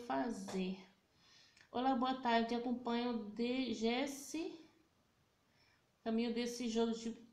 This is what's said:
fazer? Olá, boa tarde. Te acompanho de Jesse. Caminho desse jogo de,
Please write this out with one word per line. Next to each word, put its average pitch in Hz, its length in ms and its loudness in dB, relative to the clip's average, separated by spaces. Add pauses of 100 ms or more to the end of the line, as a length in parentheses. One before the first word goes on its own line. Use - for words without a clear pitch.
fazer? 196 720 0 (920)
Olá, 262 240 2
boa 254 200 2
tarde. 233 340 4
Te 240 60 0
acompanho 233 800 -2
de 247 380 0
Jesse. 269 840 -2 (1400)
Caminho 233 300 2
desse 240 340 -2
jogo 226 240 2
de, 226 260 -4 (160)